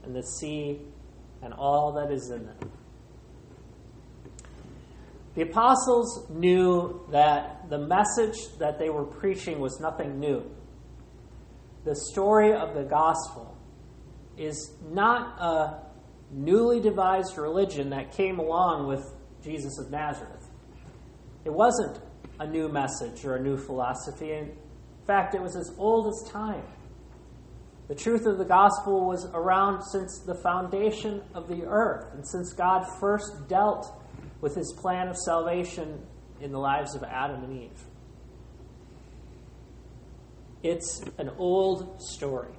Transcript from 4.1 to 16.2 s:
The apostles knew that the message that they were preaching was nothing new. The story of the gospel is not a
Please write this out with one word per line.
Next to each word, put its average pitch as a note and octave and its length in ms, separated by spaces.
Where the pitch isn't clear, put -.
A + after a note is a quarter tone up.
The D#3+ 80
apostles A#3+ 840
knew F3+ 840
that D3 580
the D3 80
message G3+ 800
that D3+ 220
they D#3+ 100
were D3 160
preaching F#3 540
was C3 200
nothing D#3 400
new. C#3+ 300
The D3+ 120
story G#3+ 580
of D#3 200
the D3 100
gospel D3+ 720
is D#3 460
not G3 580
a D#3 440